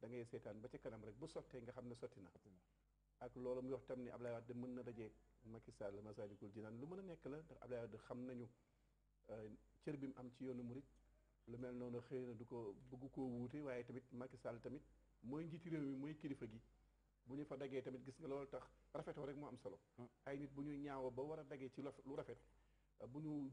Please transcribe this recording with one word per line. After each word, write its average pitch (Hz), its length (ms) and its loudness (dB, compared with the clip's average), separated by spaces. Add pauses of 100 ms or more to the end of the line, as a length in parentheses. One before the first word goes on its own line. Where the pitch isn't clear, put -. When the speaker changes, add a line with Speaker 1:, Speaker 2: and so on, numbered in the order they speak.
Speaker 1:
da 113 80 -2
ngay 120 180 0
seetaan 113 340 -2
ba 104 80 -4
ca 147 100 -4
kanam 113 260 -2
rek, 107 120 -6
bu 143 120 -2
sottee 143 340 -4
nga 117 100 -4
xam 120 160 -4
ne 120 60 -2
sotti 117 260 -4
na. 90 100 -10
Speaker 2:
Sotti - 200 -18
na. 90 100 -18 (600)
Speaker 1:
Ak 123 160 -4
loolu 127 260 4
mu 131 100 4
wax 123 140 6
tam 127 160 2
ni 120 80 0
Ablaye 120 240 2
Wade 117 200 0
mën 123 200 2
na 123 80 0
dajeeg 113 300 0 (320)
Macky 113 280 -6
Sall 101 300 0
Massalikul 104 500 -2
Jinaan, 110 280 -4
lu 143 60 0
mën 180 140 -2
a - 20 -4
nekk 170 240 -6
la, 135 160 0
ndax 139 180 -12
Ablaye 120 220 0
Wade 110 160 -2
xam 123 280 -2
nañu, 123 200 -2 (840)
euh, 110 180 -2 (360)
cër 147 140 4
bi 135 80 2
mu 135 100 0
am 123 160 -6
ci 127 120 -4
yoonu 123 180 2
murit. 123 220 -2 (640)
Lu 117 100 -2
mel 123 160 0
noonu 123 260 2
xëy 127 260 2
na 120 80 0
du 113 100 -4
ko 117 300 0 (160)
bëgg 131 200 -4
koo 135 160 2
wuute, 123 360 2
waaye 123 220 2
tamit 123 280 -4
Macky 127 240 -2
Sall 117 240 0
tamit 147 220 -2 (400)
mooy 143 220 2
njiiti 165 260 -2
réew 156 120 6
mi, 139 140 4
mooy 143 200 0
kilifa 135 300 0
gi. 110 140 -6 (680)
Bu 123 100 -2
ñu 147 80 4
fa 143 120 2
daggee 135 260 4
tamit 127 220 0
gis 131 140 -4
nga 160 100 -2
loolu 139 200 2
tax 127 160 -2 (280)
rafetoo 147 340 0
rek 139 100 0
moo 147 120 -2
am 120 100 -4
solo. 90 200 -2 (180)
Speaker 2:
Hmm. 120 120 -4 (160)
Speaker 1:
Ay 139 140 2
nit 139 140 0
bu 139 100 0
ñu 147 140 2
ñaawoo 139 340 4
ba 123 120 4
war 156 180 2
a 147 40 -6
daggee 135 260 -2
ci 131 120 0
lof-, 139 240 0
lu 139 100 0
rafet, 120 220 0 (640)
euh, - 40 0
bu 135 140 -2
ñu 147 320 4